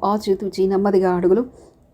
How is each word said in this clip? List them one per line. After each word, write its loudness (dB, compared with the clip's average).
ఆచితూచి -2
నెమ్మదిగా 2
అడుగులు, 2